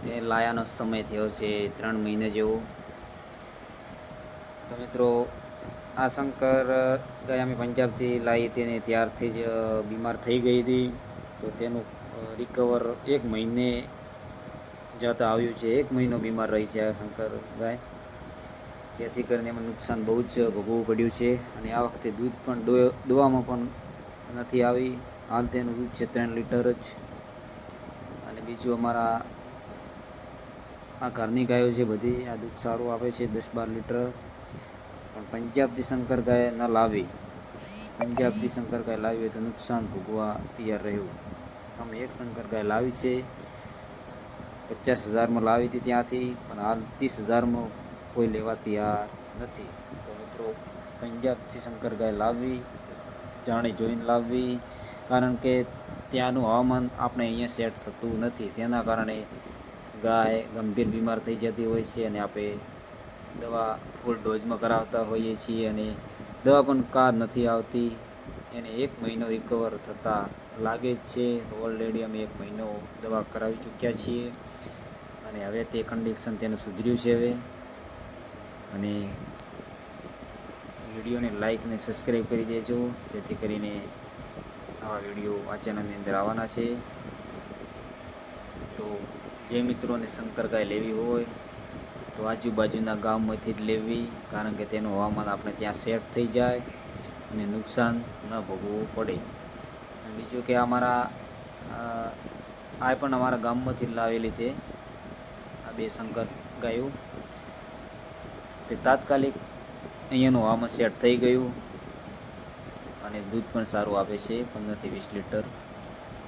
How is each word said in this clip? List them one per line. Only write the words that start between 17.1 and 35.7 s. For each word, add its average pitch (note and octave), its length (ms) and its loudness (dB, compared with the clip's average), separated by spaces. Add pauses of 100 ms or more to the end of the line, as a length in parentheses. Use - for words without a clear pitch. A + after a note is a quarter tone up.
ગાય, A#2 180 0 (1200)
જેથી A#2 240 -2
કરીને A#2 260 2
એમાં A#2 160 -4
નુકસાન A2+ 400 -2
બહુ A2+ 180 4
જ - 160 -2
ભોગવવું A2+ 480 4
પડ્યું A2+ 240 4
છે. A#2+ 240 4
અને A2+ 380 -6
આ A#2 80 4
વખતે A#2+ 300 0
દૂધ A#2 220 0 (120)
પણ B2 160 0
દો-, B2 480 6
દોવામાં C3 380 8
પણ B2 200 0 (680)
નથી A#2+ 260 2
આવી. B2 340 4 (340)
હાલ A#2+ 160 4
તેનું A#2+ 300 0
દૂધ A#2+ 120 -2
છે A#2 240 -4
ત્રણ A#2 160 2
લીટર A#2+ 440 4
જ. A#2+ 40 2 (1500)
અને A2 120 -10
બીજું, A#2 340 0
અમારા A#2 500 4 (1800)
આ B2+ 60 -2
ઘરની A#2 360 2
ગાયો B2 280 6
છે A#2+ 120 4
બધી, A#2+ 420 2
આ A#2 100 -4
દૂધ A2+ 220 -8
સારું A#2+ 360 0
આપે A#2+ 160 0
છે, A#2+ 160 -2
દસ A2 280 -2
બાર A2+ 140 -2
લીટર. A#2+ 440 -2 (1040)
પણ G#2+ 160 -10
પંજાબથી A#2+ 520 2